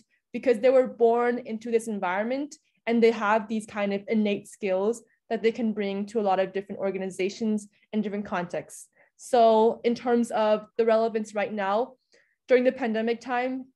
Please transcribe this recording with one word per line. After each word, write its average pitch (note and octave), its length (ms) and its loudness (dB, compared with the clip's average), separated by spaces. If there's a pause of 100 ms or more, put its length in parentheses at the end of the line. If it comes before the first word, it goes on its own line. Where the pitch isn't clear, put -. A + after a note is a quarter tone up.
(320)
because A3+ 300 0
they B3+ 80 4
were C4 180 6
born A#3+ 520 2
into A3+ 300 -10
this A3+ 200 0
environment G#3+ 680 -4 (320)
and A#3 160 2
they A3+ 80 6
have G#3+ 380 0
these A3 160 -4
kind G3+ 280 -4
of G3+ 140 -4
innate G#3 400 -2
skills G3+ 560 -2 (260)
that A3+ 140 -2
they A3+ 80 4
can A3+ 220 -2
bring G3+ 320 -4
to G#3+ 160 -4
a - 80 0
lot F#3+ 100 2
of F#3+ 140 -2
different G3 260 -8
organizations F#3+ 880 -4 (240)
and G#3+ 100 -2
different G3+ 240 -6
contexts. F3 600 -8 (300)
So A3+ 640 4
in A#3+ 120 0
terms A#3+ 360 0
of G#3+ 340 0 (120)
the A3+ 80 2
relevance A3 500 0
right G3+ 160 -2
now, G#3+ 440 -2 (520)
during B3 160 4
the B3+ 80 2
pandemic A3+ 480 -2
time, C4 460 -4 (100)